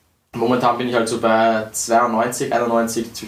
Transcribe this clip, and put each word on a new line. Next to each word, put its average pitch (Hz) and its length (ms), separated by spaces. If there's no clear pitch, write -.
Momentan 120 440
bin 123 100
ich 123 60
halt 110 140
so 113 120
bei 113 520
zweiundneunzig, 117 800
einundneunzig 117 540